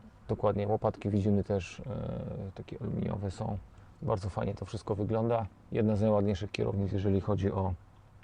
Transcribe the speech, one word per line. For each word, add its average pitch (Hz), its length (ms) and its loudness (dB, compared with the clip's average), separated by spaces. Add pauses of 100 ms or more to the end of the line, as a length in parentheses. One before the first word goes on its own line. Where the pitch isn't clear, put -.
(280)
dokładnie, 101 400 0
łopatki 104 420 0
widzimy 101 340 4
też, 98 360 -2
e, - 760 -6
takie - 260 -12
aluminiowe 101 500 -2
są. 104 280 -6 (440)
Bardzo 104 280 0
fajnie 101 240 -2
to 98 100 -8
wszystko 107 300 -4
wygląda. 110 520 2 (260)
Jedna 107 240 4
z 98 40 2
najładniejszych 104 520 2
kierownic, 101 400 0
jeżeli 98 280 4
chodzi 98 320 2
o 92 220 0 (500)